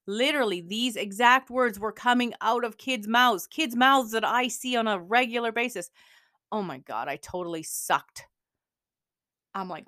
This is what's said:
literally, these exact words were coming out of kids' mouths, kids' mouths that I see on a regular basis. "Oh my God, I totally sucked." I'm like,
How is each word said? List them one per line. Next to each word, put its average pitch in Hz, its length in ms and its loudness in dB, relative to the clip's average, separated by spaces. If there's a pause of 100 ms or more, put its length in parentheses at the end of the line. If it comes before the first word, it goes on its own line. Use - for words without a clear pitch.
literally, 226 560 0
these 220 340 -4
exact 240 540 2
words 240 300 -2
were 208 120 -4
coming 247 480 0
out 226 240 0
of 226 140 -6
kids' 240 300 -6
mouths, 233 400 4
kids' 262 280 -4
mouths 254 360 6
that 220 120 -2
I 254 240 0
see 247 280 -6
on 226 120 2
a 208 120 0
regular 233 520 0
basis. 233 380 -4 (640)
"Oh 214 100 -2
my 160 160 -6
God, 123 300 -6
I 139 100 -2
totally 170 460 -8
sucked." - 640 -2 (1300)
I'm 190 140 -6
like, 156 180 -12